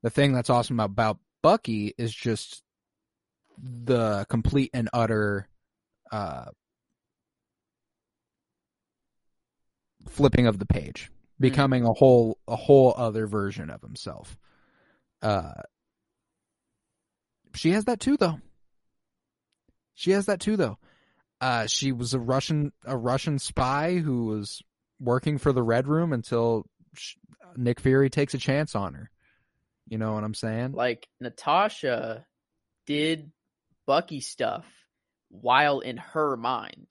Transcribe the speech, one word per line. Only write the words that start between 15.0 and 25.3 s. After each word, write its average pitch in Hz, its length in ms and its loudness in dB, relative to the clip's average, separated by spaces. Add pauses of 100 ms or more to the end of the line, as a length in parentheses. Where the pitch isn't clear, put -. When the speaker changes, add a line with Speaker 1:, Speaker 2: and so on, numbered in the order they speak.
Speaker 1:
Uh, 92 320 -2 (2000)
she 160 160 0
has 214 140 0
that 240 140 0
too, 277 160 2
though. 165 240 0 (1600)
She - 160 -2
has 196 160 2
that 190 120 0
too, 214 160 0
though. 135 220 0 (640)
Uh, 117 260 0
she 139 240 -2
was 120 220 -4
a 131 60 0
Russian, 139 540 0 (120)
a 143 120 -4
Russian 131 420 -2
spy 143 560 -2
who 135 320 -2
was 107 340 -6 (380)
working 127 380 0